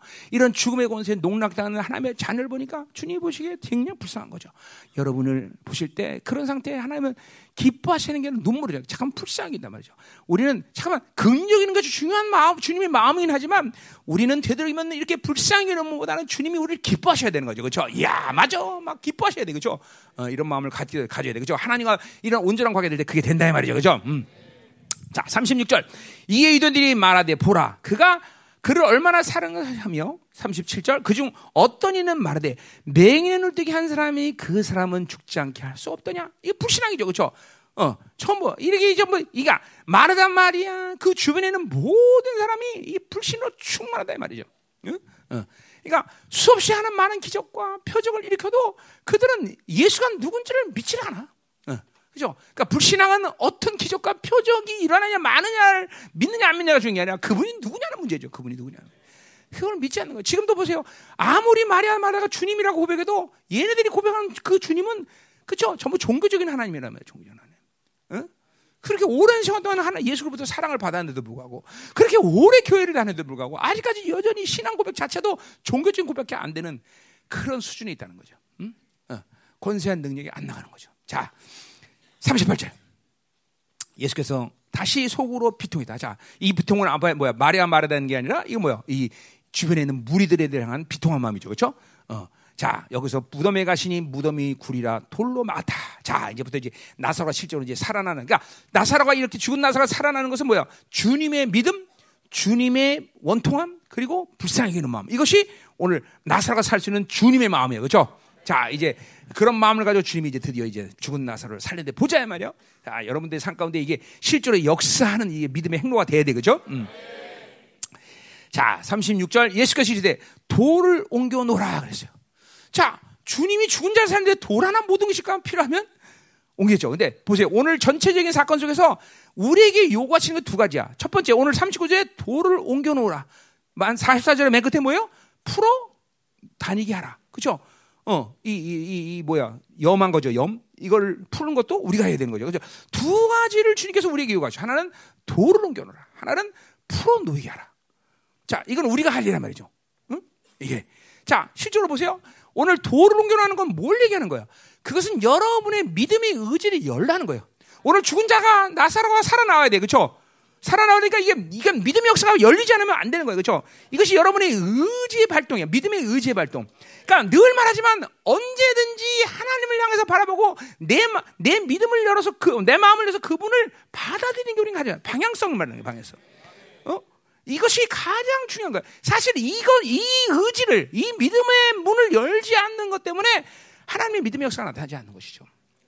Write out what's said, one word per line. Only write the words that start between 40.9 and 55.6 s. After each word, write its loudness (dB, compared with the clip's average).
그 2
주변에는 -2
모든 4
사람이 -4
이 -8
불신으로 -6
충만하다 -8
이 -12
말이죠. -12
응? -8
어. -8
그러니까 -4
수없이 4
하는 -2
많은 0
기적과 -10
표적을 -4
일으켜도 -2
그들은 0
예수가 2
누군지를 -4
믿질 -6
않아. -12
어. -8
그죠? -8
그러니까 -2
불신앙은 2
어떤 -2
기적과 -4
표적이 0
일어나냐, 2
마느냐를 2